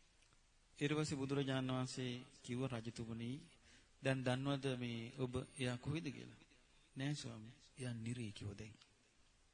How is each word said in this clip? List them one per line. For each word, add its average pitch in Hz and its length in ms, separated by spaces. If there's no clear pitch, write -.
ඊට 147 140
පස්සේ 151 240
බුදුරජාණන් 135 540
වහන්සේ 127 400
කිව්ව 123 260
"රජතුමනි, 117 680
දැන් 135 220
දන්නවද 131 420
මේ 120 260
ඔබ 131 180
එයා 123 260
කොහෙද 156 300
කියලා?" 120 320
"නෑ 139 180
ස්වාමී. 113 400
එයා 127 220
නිරේ" 113 360
කිව්වා 101 260
දැන්. 107 160